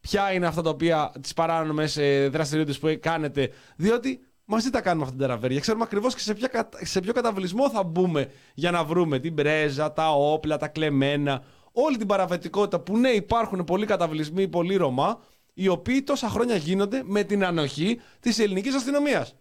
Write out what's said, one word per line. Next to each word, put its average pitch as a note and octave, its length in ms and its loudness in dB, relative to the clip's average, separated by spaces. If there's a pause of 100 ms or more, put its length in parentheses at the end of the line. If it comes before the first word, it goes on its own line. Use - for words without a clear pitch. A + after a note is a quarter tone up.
ποια G3 320 0
είναι F3+ 140 0
αυτά E3 160 -2
τα D#3+ 80 0
οποία, D#3 500 0
τις - 120 -12
παράνομες, D#3 640 0
ε, C#3 360 4
δραστηριότητες D3+ 480 0
που D#3 200 0
κάνετε, D3+ 500 -2 (260)
διότι G#3+ 440 0 (240)
μαζί A3+ 260 0
τα A#3+ 100 0
κάνουμε E3+ 240 0
αυτά B2+ 120 -10
τα C3+ 100 0
ταραβέρια. B2+ 340 -2
Ξέρουμε A3+ 240 0
ακριβώς A3 300 -2
και - 60 -12
σε G#3 140 -4
ποια A#3 140 -4
κατα-, - 360 -4
σε F#3+ 160 0
ποιο F#3+ 120 -4
καταβλισμό A3+ 580 0
θα A3 140 -2
μπούμε E3+ 460 0 (240)
για E3+ 160 -2
να E3+ 140 0
βρούμε D#3 340 2
την D#3+ 160 -6
πρέζα, D3+ 580 0
τα D#3+ 200 0
όπλα, D3+ 440 2
τα D3+ 120 -4
κλεμμένα, C#3+ 760 0 (300)
όλη C4+ 240 2
την G#3+ 100 -4
παραβατικότητα F#3+ 760 0
που, G3+ 180 -2
ναι, B3+ 100 4
υπάρχουν A3 560 0
πολλοί F#3 220 0
καταβλισμοί, E3+ 600 0
πολλοί F3 280 0
Ρωμά, D#3+ 440 0 (340)
οι F#3+ 140 0
οποίοι A#3+ 340 0
τόσα C4+ 260 -2
χρόνια A#3 280 0
γίνονται G3 480 0
με G3+ 200 0
την G3+ 200 0
ανοχή E3+ 560 0 (200)
της A3+ 180 0
ελληνικής G#3 360 0
αστυνομίας. C#4 680 0